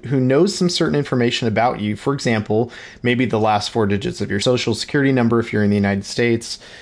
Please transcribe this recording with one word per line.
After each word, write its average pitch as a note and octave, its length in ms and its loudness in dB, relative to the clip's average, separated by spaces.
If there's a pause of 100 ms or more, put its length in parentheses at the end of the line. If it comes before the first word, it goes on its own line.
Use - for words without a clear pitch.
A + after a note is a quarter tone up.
who C3 140 0
knows C3+ 360 4
some F3+ 140 0
certain D#3 280 0
information B2 500 0
about A2+ 340 0
you, G#2+ 140 -2
for C#3 180 -4
example, A#2 600 0 (320)
maybe B2 200 2
the A2 140 0
last G#2+ 320 0
four A2 160 0
digits G2+ 340 -2
of G2+ 80 -4
your G2+ 120 -2
social A#2+ 340 0
security C3+ 380 0
number A#2+ 260 2
if A2+ 140 -2
you're G#2+ 100 0
in G#2 80 2
the G#2 60 2
United G2+ 280 0
States, A#2 540 -2 (240)